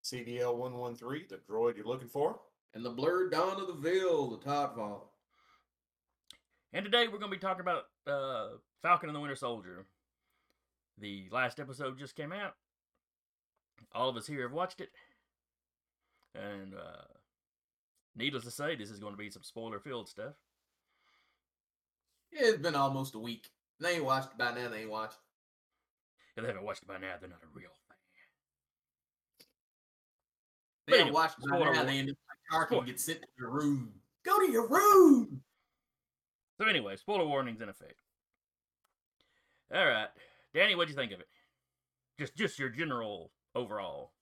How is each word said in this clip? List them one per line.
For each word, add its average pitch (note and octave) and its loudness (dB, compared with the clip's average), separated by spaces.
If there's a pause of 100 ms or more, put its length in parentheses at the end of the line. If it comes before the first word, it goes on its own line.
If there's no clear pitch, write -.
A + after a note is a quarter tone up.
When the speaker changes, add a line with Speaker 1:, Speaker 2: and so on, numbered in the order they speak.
Speaker 1:
C B2 -8
D A#2+ -8
L B2 0
one B2 -4
one B2 -8
three, B2+ -8
the F#2+ -14 (140)
droid A2+ 2
you're G#2 -10
looking B2+ -6
for. E3 -2 (340)
Speaker 2:
And A#2 -12
the A#2+ -4
blurred E3+ 0
dawn F#3 0
of F#3 -6
the F3 -8
Veil, E3 2
the A2+ -8
Todd C#3+ -2
Father. G#2 -8 (1700)
Speaker 3:
And F#3+ -4
today A#3 4
we're G3+ -8
gonna G3+ -8
be F#3+ -6
talking F#3 -4
about, F3 -2 (220)
uh, C3+ -4 (240)
Falcon E3+ 2
and D3+ -8
the D3 -6
Winter C#3+ -6
Soldier. G2 -8 (1120)
The G2 -12
last B2 -2
episode C3 -8
just C#3 -16
came D#3 -10
out. - -10 (1400)
All B2+ 0
of A#2+ -8
us G#2+ -12
here C#3+ -6
have B2 -6
watched F3 -6
it. - -14 (1400)
And, G2 -12
uh, F2 -18 (1120)
needless B2 -4
to A#2+ -12
say, D3 -6
this G#2+ -12
is G2+ -16
gonna G2+ -12
be G#2 -12
some F#2+ -20
spoiler-filled A2+ -12
stuff. B2 -14 (2000)
Speaker 2:
Yeah, C#4+ 2
it's G#3+ 4
been D3+ -2
almost C#3+ 0
a A2 -12
week. A#2 -10 (320)
They F3 -2
ain't D#3 -2
watched C3 0
it A2+ -20
by A#2+ -2
now, B2 -6
they A2 -8
ain't G#2+ -10
watched A2 -6
it. - -20
Speaker 3:
If A2 -10
they C3 -4
haven't G2 -8
watched G2+ -8
it - -20
by G2 -14
now, F#2 -10
they're F#2 -18
not E2 -20
a E2 -20
real - -20 (180)
fan. - -20 (3000)
Speaker 2:
They - -2
Speaker 3:
But B3 10
Speaker 2:
haven't E3+ 8
Speaker 3:
anyway, C#3+ -2
Speaker 2:
watched D#3+ 2
it - -18
by - 0
Speaker 3:
spoiler - 4
Speaker 2:
now, - 4
Speaker 3:
wa-, - 2
Speaker 2:
they - 0
end C3+ -2
up C#3 -8 (120)
like - -18 (140)
Tarkin - 2
Speaker 3:
spoil- F#3 2
Speaker 2:
gets B2 -6
sent D#3+ -6
to - -20 (100)
your A#2+ -8
room. C3+ -2 (320)
Go F#4+ 4
to D4 4
your A3+ 2
room! D#4 10 (1200)
Speaker 3:
So G#3+ 2
anyway, A2+ 2
spoiler F#3+ 0
warnings B2+ -2
in G#2 -8
effect. - -20 (1700)
All F3+ 4
right. A2 2 (440)
Danny, F#3+ 4
what'd E3+ 0
you C#3 -8
think A#2+ -4
of F#2 -14
it? - -20 (880)
Just, C#3 -10
just F#3 -4
your C3 -4
general A2+ -6 (220)
overall. G2 -6